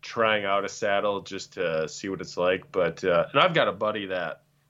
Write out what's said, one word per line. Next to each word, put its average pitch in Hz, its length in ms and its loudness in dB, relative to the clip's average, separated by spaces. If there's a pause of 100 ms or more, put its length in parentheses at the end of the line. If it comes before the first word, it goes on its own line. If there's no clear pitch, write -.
trying 107 440 2
out 98 200 2
a 95 40 -4
saddle 101 520 0
just - 320 -12
to 82 340 -2
see - 220 -8
what 92 120 -6
it's 87 160 -12
like, 90 340 0
but, 87 320 0
uh, 87 280 4
and 139 100 4
I've 175 120 4
got 139 140 4
a 101 40 0
buddy 107 360 -2
that 90 340 -6 (280)